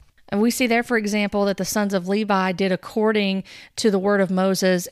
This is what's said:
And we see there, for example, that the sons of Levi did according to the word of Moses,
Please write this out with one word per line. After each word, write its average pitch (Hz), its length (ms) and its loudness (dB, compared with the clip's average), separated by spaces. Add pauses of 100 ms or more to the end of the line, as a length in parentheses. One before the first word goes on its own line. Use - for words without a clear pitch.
(280)
And 202 120 -2
we 233 100 2
see 247 160 0
there, 233 160 2
for 240 140 -2
example, 208 480 0
that 196 140 -2
the 185 80 -4
sons 202 260 -2
of 185 160 -2
Levi 196 440 0
did 185 200 0
according 202 720 0 (320)
to 220 140 2
the 196 80 2
word 202 240 2
of 185 80 0
Moses, 185 600 2